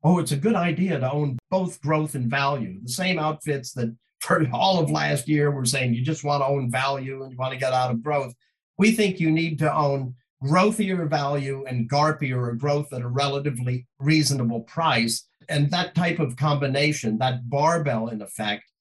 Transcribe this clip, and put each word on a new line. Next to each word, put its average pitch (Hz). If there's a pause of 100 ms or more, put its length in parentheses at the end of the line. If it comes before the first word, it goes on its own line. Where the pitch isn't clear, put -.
"Oh, 175
it's 147
a 143
good 196
idea 170
to 127
own 143 (100)
both 185
growth 151
and 123
value." 127
The 120
same 180
outfits 147
that 117 (240)
for 180
all 180
of 147
last 147
year 147
were 135
saying, 127
"You 123
just 156
want 143
to 135
own 135
value 135
and 131
you 127
want 131
to 127
get 131
out 127
of 117
growth." 143 (420)
We 208
think 208
you 160
need 160
to 151
own 139 (260)
growthier 190
value 139
and 120
garpier 139
growth 143
at 123
a 123
relatively 131 (140)
reasonable 135
price. 120 (200)
And 143
that 175
type 170
of 143
combination, 143
that 123
barbell 139
in 110
effect 104 (160)